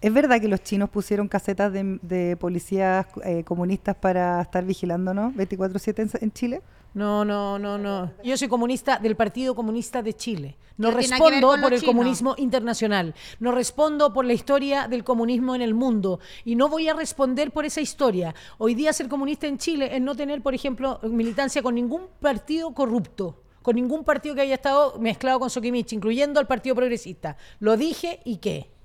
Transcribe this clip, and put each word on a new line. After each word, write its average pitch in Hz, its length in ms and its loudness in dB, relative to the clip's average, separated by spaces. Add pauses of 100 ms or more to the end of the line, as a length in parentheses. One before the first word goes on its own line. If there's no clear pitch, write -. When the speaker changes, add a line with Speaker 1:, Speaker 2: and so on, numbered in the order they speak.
Speaker 1:
¿Es 214 140 2
verdad 254 260 6
que 214 80 0
los 196 140 0
chinos 202 260 -2
pusieron 208 400 -2
casetas 196 460 0
de, 196 260 -2
de 175 380 -2
policías, 185 680 0 (160)
eh, 170 220 -2
comunistas 180 520 -2
para 180 440 2
estar 180 240 -2
vigilándonos 190 720 -2
veinticuatro 190 420 -2
siete 214 240 -4
en, 214 80 -2 (120)
en 214 100 -2
Chile? 254 300 -6 (320)
Speaker 2:
No, 208 300 0
no, 202 340 -2
no, 202 200 -4
no. 196 320 -4 (140)
Yo 254 120 0
soy 269 120 -2
comunista 247 500 0
del 220 160 0
Partido 247 400 -2
Comunista 226 480 -4
de 214 120 -4
Chile. 156 420 -8 (200)
No 220 140 2
Speaker 3:
No 226 60 2
tiene 254 220 2
nada - 0 -
que 320 120 10
ver - 40 4
Speaker 2:
respondo 262 180 6
Speaker 3:
con 285 80 4
los 285 60 4
Speaker 2:
por 247 80 6
el 247 60 2
Speaker 3:
chinos. 233 140 4
Speaker 2:
comunismo 247 440 2
internacional. 220 760 0 (240)
No 240 140 0
respondo 294 600 2
por 254 120 0
la 247 80 2
historia 277 560 0
del 233 160 -4
comunismo 247 500 0
en 247 80 -2
el 226 120 0
mundo. 214 440 0 (260)
Y 233 120 0
no 269 120 4
voy 320 200 0
a 311 60 2
responder 277 580 -2
por 302 140 -2
esa - 160 -4
historia. 180 520 0 (240)
Hoy 226 160 2
día 302 180 2
ser 302 160 -2
comunista 285 380 -4
en 277 120 -4
Chile 285 360 -2
es 262 60 0
no 262 160 -2
tener, 285 260 -4
por 269 120 0
ejemplo, 262 500 -4
militancia 233 580 0
con 240 140 0
ningún 247 300 -2 (140)
partido 302 540 -2
corrupto, 214 680 -2 (200)
con 233 140 2
ningún 254 260 -2
partido 294 320 0
que 262 60 -2
haya 269 140 2
estado 277 440 2
mezclado 226 400 0
con 247 120 -2
Sokimich, 240 420 -2
incluyendo 247 480 2
al 277 80 2
Partido 254 260 0
Progresista. 220 640 -4 (240)
Lo 220 160 4
dije 330 480 -2
y 226 140 -6
qué. 156 320 -6 (140)